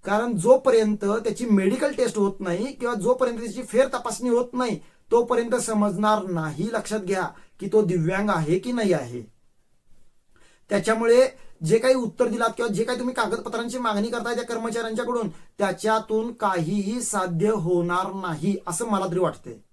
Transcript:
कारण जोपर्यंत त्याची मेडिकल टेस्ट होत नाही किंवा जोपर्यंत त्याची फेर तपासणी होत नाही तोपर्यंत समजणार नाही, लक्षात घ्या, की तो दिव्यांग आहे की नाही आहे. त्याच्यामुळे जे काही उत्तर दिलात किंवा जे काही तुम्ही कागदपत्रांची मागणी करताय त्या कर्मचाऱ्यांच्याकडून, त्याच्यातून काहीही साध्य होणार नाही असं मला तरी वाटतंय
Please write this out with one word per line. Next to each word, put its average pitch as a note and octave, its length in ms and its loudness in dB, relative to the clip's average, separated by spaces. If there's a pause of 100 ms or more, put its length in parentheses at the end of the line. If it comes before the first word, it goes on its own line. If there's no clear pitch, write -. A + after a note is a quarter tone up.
कारण G#3+ 320 0
जोपर्यंत G#3+ 680 4
त्याची A3 420 -2
मेडिकल A3 460 2
टेस्ट B3 260 0
होत G3 220 2
नाही G3 320 -4
किंवा A#3+ 220 -4
जोपर्यंत A#3+ 440 0
त्याची A#3 240 -8
फेर B3+ 260 2
तपासणी B3 400 -6
होत A#3+ 240 2
नाही B3 280 -2 (300)
तोपर्यंत A#3 440 2
समजणार G#3+ 680 2
नाही, E3+ 500 -4
लक्षात G#3+ 280 -4
घ्या, F#3 280 -2 (320)
की G3 120 -6
तो G#3+ 100 6
दिव्यांग F#3 480 0
आहे E3 280 2
की B3 140 -4
नाही A3 200 2
आहे. B2 300 -2 (1500)
त्याच्यामुळे A3+ 580 4 (360)
जे G3+ 140 4
काही B3+ 160 4
उत्तर A#3+ 340 0
दिलात A3+ 280 0
किंवा A#3 160 -2
जे G3+ 120 0
काही B3 140 -4
तुम्ही B3 160 -4
कागदपत्रांची A3+ 640 -4
मागणी A3 300 0
करताय A3+ 260 -4
त्या A#3 100 -4
कर्मचाऱ्यांच्याकडून, A3+ 840 -4
त्याच्यातून A3 1040 -2
काहीही G3 680 -2
साध्य F#3 500 0
होणार F3+ 600 0
नाही F#3 440 -2 (100)
असं F3+ 200 -4
मला F#3+ 200 -2
तरी F3 120 -2
वाटतंय D3+ 360 -4 (180)